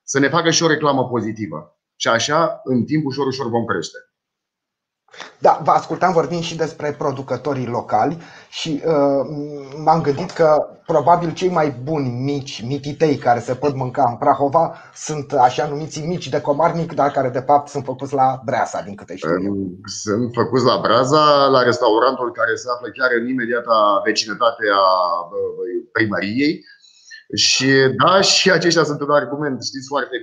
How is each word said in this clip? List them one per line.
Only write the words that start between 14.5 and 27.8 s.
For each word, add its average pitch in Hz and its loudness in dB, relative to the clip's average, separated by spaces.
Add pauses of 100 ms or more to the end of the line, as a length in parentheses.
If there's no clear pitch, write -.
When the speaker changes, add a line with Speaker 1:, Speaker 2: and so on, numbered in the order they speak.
Speaker 2:
sunt 151 -8
așa 131 2
numiții 151 -8
mici 175 -6
de 147 -2
Comarnic, 156 0
dar 143 2
care 135 -2
de 127 -4
fapt 143 4
sunt 139 -6
făcuți 131 -8
la 131 2
Breasa, 107 -2
din 98 -12
câte - -16
știu 87 -2
eu. 101 -4 (300)
Speaker 1:
Sunt 107 -4
făcuți 120 2
la 113 4
Breasa, 139 4
la 135 6
restaurantul 123 2
care 113 -2
se 113 -10
află 123 -12 (100)
chiar 127 0 (100)
în 120 -6
imediata 113 2
vecinătate 110 -2
a, 98 4 (340)
uh, 90 -6
primăriei. 110 -2 (840)
Și - 0 (360)